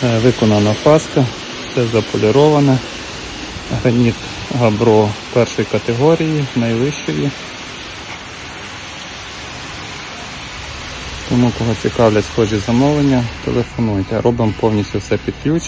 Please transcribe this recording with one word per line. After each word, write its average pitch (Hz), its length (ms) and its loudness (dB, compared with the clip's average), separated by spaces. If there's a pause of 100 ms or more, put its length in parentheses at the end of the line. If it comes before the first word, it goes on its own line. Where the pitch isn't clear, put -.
Е, 117 140 2
виконана 107 560 4
фаска, 151 500 4 (480)
все 123 140 2
заполіроване. 131 920 4 (1040)
Граніт 120 320 4 (440)
Габро 110 500 4 (240)
першої 117 400 0
категорії, 151 720 2 (120)
найвищої. 139 760 0 (4000)
Тому, 123 300 4
кого 117 240 0
цікавлять 107 420 4
схожі 110 320 2
замовлення, 131 680 4 (200)
телефонуйте. 113 760 -2
Робимо 120 400 2
повністю 107 380 0
все 104 180 -2
під - 260 -4
ключ 160 260 0